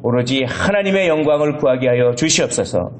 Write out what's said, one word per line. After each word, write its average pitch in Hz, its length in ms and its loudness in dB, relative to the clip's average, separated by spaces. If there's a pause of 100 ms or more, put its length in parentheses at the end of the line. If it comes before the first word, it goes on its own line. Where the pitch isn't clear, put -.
오로지 123 440 0
하나님의 190 600 0
영광을 151 500 0
구하게 131 300 2
하여 123 280 2
주시옵소서. 120 840 -2